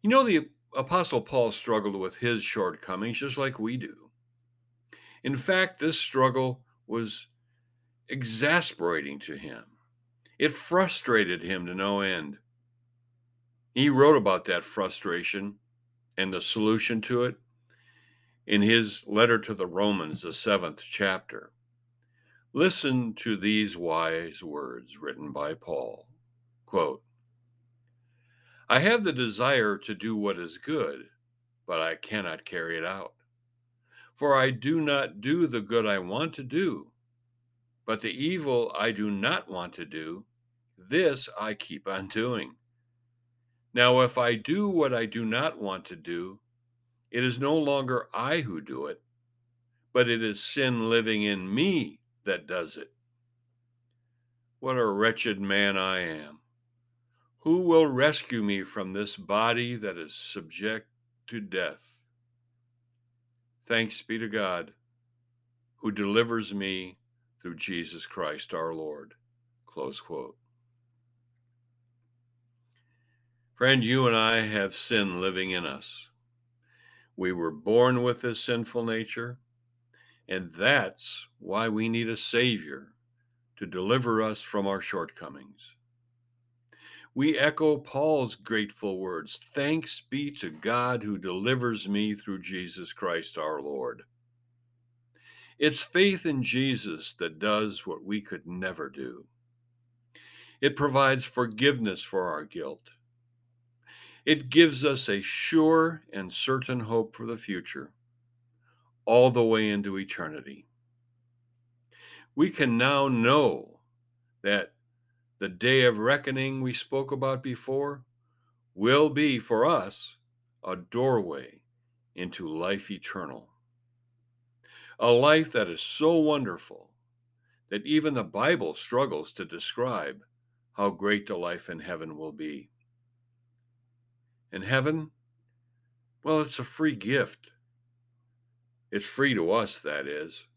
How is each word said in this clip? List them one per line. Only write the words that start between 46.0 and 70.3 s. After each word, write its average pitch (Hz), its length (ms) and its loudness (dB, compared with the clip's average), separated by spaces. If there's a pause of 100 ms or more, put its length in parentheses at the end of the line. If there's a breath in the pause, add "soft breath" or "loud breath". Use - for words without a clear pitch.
it 123 120 -2
is 123 160 -2
no 139 160 2
longer 135 580 0
I 143 280 -2
who 95 180 -6
do 69 280 -10
it, - 140 -12 (920)
but 123 160 6
it 113 140 2
is 104 200 -2
sin 123 460 0
living 110 340 4
in 98 300 -2
me 143 460 0 (240)
that 90 240 -2
does 87 300 -6
it. 71 160 -16 (1700)
What 131 180 -2
a 120 80 4
wretched 107 540 2
man 98 380 2
I 95 220 0
am. 78 400 -8 (1000)
Who 170 200 2
will 165 260 8
rescue 131 560 2
me 101 220 0
from 95 300 -8
this 101 220 -4
body 113 600 0
that 101 220 -6
is 78 180 -12
subject 101 760 -8 (380)
to 117 120 -8
death? 90 540 -6 (1700)
Thanks 113 340 -2
be 113 160 -6
to 110 100 -6
God, 95 460 -4 (1040)
who 107 140 -4
delivers 104 600 0
me 95 440 -6 (440)
through 85 140 -10
Jesus 85 500 -8
Christ 76 480 -8
our 82 200 -4
Lord." 78 400 -10 (520)
Close 67 360 -10
quote. 65 360 -12 (3250)